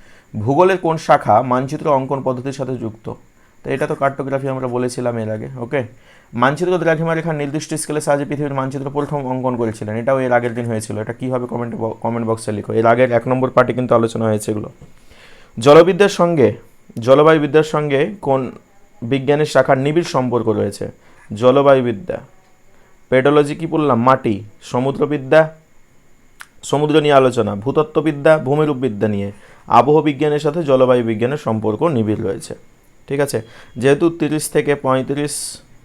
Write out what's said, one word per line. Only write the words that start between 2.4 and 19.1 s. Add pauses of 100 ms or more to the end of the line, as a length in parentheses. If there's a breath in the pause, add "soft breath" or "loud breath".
সাথে
যুক্ত? (500 soft breath)
তো
এটা
তো
কার্টোগ্রাফি
আমরা
বলেছিলাম
এর
আগে, (100)
ওকে? (500 soft breath)
মানচিত্র
দ্রাঘিমা
রেখার
নির্দিষ্ট
স্কেলের
সাহায্যে
পৃথিবীর
মানচিত্র
প্রথম
অঙ্কন
করেছিলেন,
এটাও
এর
আগের
দিন
হয়েছিল।
এটা
কী
হবে
কমেন্ট
ব-,
কমেন্ট
বক্সে
লিখো।
এর
আগের
এক
নম্বর
পার্টে
কিন্তু
আলোচনা
হয়েছে
এগুলো। (920 soft breath)
জলবিদ্যার
সঙ্গে, (440)
জলবায়ুবিদ্যার
সঙ্গে
কোন (520)
বিজ্ঞানের